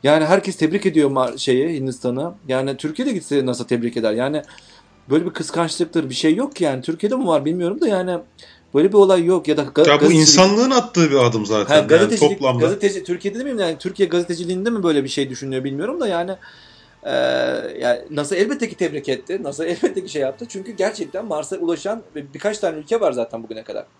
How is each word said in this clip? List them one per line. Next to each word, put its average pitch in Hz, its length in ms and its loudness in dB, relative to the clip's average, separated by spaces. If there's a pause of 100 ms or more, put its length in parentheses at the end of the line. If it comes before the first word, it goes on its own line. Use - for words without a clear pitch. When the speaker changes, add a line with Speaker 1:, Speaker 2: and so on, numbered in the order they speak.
Speaker 1:
Yani 156 220 4
herkes 190 320 2
tebrik 165 300 0
ediyor 151 240 4
Mar-, 131 280 -2
şeyi, 139 420 0
Hindistan'ı. 131 520 -6 (160)
Yani 131 280 -2
Türkiye'de 240 360 -4
gitse 143 340 -2
nasa 120 200 -4
tebrik 120 300 -2
eder. 110 160 0
Yani 139 300 -2 (680)
böyle 160 160 2
bir 175 40 -4
kıskançlıktır, 160 800 -4
bir 127 40 -10
şey 160 200 2
yok 277 220 -4
ki 175 80 -2
yani. 131 180 -2
Türkiye'de 202 340 -4
mi 262 100 -2
var 151 180 2
bilmiyorum 180 360 -4
da 320 80 0
yani 180 300 -2 (560)
böyle 156 140 4
bir 196 60 -2
olay 190 300 6
yok. 175 240 0
Ya 156 80 2
da 147 60 0
ga-, 143 180 -2
Speaker 2:
Ya 165 40 8 (120)
bu - 40 2
Speaker 1:
gazetecilik 156 200 6
Speaker 2:
insanlığın 190 500 6
attığı 175 400 2
bir 139 60 2
adım 113 300 2
zaten 104 220 2
Speaker 1:
Ha, 143 80 4
Speaker 2:
yani 147 100 6
Speaker 1:
gazetecilik, 185 520 6
Speaker 2:
toplamda. 127 260 0
Speaker 1:
gazeteci, 196 400 0
Türkiye'de 196 340 -4
demeyeyim 254 220 -6
yani 165 180 -2
Türkiye 185 300 -2
gazeteciliğinde 175 600 -2
mi 214 120 -2
böyle 147 220 2
bir 131 40 -6
şey 139 220 -4
düşünüyor 131 340 -6
bilmiyorum 175 360 -6
da 240 80 -2
yani, 180 240 -4 (680)
e, - 100 -6 (680)
yani 123 200 0 (100)
nasa 147 260 -4
elbette 220 320 -2
ki - 60 -12
tebrik 151 340 -4
etti. 175 340 -6
nasa 143 220 -6
<laughs> - 20 -2
elbette 180 380 -2
ki - 80 -14
şey 147 100 -4
yaptı. 139 260 -6
Çünkü 190 240 -12
gerçekten 196 520 -4
Mars'a 160 320 -6
ulaşan 180 460 -4 (120)
bir, 147 100 -12 (100)
birkaç 208 240 -4
tane 165 200 -4
ülke 220 220 -4
var 160 120 2
zaten 117 300 -6
bugüne 110 200 -14
kadar. - 220 -10 (160)